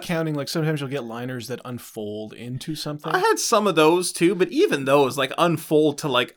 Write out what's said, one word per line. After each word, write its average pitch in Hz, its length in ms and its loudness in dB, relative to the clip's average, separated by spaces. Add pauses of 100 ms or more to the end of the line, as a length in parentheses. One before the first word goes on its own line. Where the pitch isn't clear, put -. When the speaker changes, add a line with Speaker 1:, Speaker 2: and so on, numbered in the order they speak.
Speaker 1:
that. - 40 -14
Speaker 2:
counting, 160 300 -4
like, 139 140 -6
sometimes 156 320 -2
you'll 139 80 -6
get 135 160 -6
liners 120 440 -10
that 120 140 -8
unfold 107 720 -10
into 127 420 -10
something. 151 400 -8
Speaker 1:
I - 40 0
had 427 200 2
some 208 280 2
of 185 80 2
those 165 380 4
too, 180 220 2
but 180 140 2
even 196 380 2
those, 135 320 4
like, 131 180 -2
unfold 156 640 2
to, 156 100 -6
like, 123 280 0